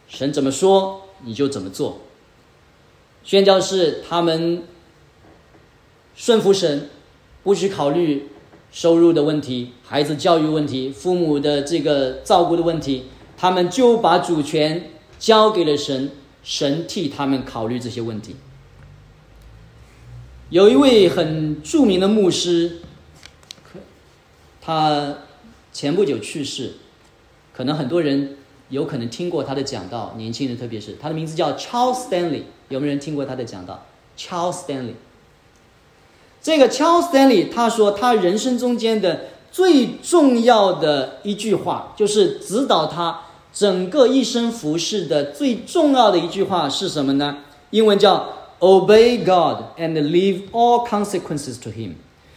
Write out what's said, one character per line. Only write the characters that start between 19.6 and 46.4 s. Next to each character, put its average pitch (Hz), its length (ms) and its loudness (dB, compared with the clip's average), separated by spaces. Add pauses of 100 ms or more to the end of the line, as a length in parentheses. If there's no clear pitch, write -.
有 190 180 6
一 254 60 6
位 247 340 6
很 156 540 -2
著 311 200 2
名 190 160 2
的 190 80 2
牧 208 220 2
师， 170 480 -2 (1800)
他 147 560 -2 (560)
前 143 220 -4
不 202 100 2
久 131 140 -2
去 143 240 -10
世， 127 300 -10 (800)
可 - 120 -12
能 143 120 -4
很 143 140 -6
多 170 120 0
人 139 360 -2 (320)
有 139 160 -6
可 151 120 -10
能 117 120 -8
听 175 200 -8
过 160 140 -4
他 135 120 -8
的 139 80 -4
讲 95 260 -10
道， 107 280 -10
年 113 140 -10
轻 135 160 -6
人 120 100 -8
特 120 100 -12
别 110 120 -10
是， 101 220 -16
他 147 80 -10
的 160 60 -6
名 156 100 -8
字 156 100 -12
叫 156 180 -2
Charles - 540 -4
Stanley， 170 360 -4 (260)
有 135 100 -6
没 147 80 -4
有 147 40 -2
人 143 80 -4
听 151 160 -8
过 139 100 -4
他 127 100 -10
的 127 80 -8
讲 101 220 -14
道？ 95 200 -16 (320)
Charles 175 360 -6
Stanley。 127 400 -10 (1500)
这 311 160 2
个 247 100 8
Charles 339 400 2
Stanley， 262 420 4
他 233 160 0
说 214 240 2
他 247 220 0
人 190 240 2
生 247 180 -2
中 247 220 -2
间 220 240 0
的 170 200 -2 (300)
最 320 360 4 (160)
重 277 400 4
要 214 300 6
的 147 500 -2
一 208 100 -6
句 196 220 -2
话， - 420 -6
就 214 80 2
是 202 320 2
指 233 300 -4
导 175 180 2
他 160 360 -6 (300)
整 185 380 0
个 254 180 4
一 254 160 2
生 233 280 -2
服 151 260 -4
侍 180 280 -4
的 143 260 -2
最 262 240 -2
重 302 380 0
要 233 180 6
的 180 80 2
一 170 80 -2
句 190 160 -4